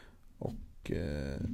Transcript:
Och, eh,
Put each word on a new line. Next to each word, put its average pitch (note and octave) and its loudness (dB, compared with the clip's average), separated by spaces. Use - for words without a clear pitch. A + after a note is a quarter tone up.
Och, - -2
eh, D2 2